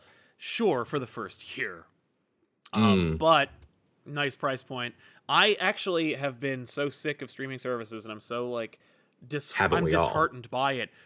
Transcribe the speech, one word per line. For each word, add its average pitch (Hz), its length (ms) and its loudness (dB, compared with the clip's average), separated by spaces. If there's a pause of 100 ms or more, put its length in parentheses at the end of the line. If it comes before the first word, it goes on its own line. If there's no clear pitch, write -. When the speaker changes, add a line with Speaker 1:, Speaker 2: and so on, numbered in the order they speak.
(380)
Speaker 1:
sure, 151 480 2
for 147 140 -4
the 127 80 -8
first - 500 -12
year. 92 280 -6 (880)
Um, 95 400 6
Speaker 2:
Mm. 80 40 -2
Speaker 1:
but 156 320 4 (560)
nice 143 300 -4
price 135 260 -2
point. 123 320 -8 (340)
I 190 320 6
actually 175 540 0
have 135 260 -4
been 131 280 -4
so 143 220 -2
sick 143 340 -4
of 123 80 -12
streaming 131 260 -8
services, 113 480 -6
and 110 60 -10
I'm 107 100 -12
so, 120 300 -4
like, 117 260 -6 (500)
dis-, 147 260 -6
Speaker 2:
Haven't 95 260 4
Speaker 1:
I'm 85 60 2
Speaker 2:
we 78 100 2
all? 85 100 4
Speaker 1:
disheartened 127 460 0
by 135 220 0
it. 117 180 -6 (140)